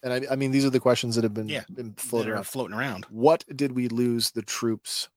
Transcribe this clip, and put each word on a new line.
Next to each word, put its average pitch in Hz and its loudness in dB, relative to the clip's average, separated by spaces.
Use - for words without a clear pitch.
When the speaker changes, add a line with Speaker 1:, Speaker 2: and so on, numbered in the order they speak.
Speaker 1:
And 127 -2
I, 131 -2
I 135 0
mean, 135 0
these 139 4
are 135 4
the 127 4
questions 120 2
that 113 4
have 107 0
been, 107 -6
Speaker 2:
Yeah, 127 -6
Speaker 1:
been 117 -12
Speaker 2:
that 101 -16
Speaker 1:
floating 110 -4
Speaker 2:
are 107 -4
Speaker 1:
around. 101 -6
Speaker 2:
floating 107 -6
around. 117 -4
Speaker 1:
What 127 4
did 135 0
we 123 0
lose 120 2
the 113 -6
troops - -4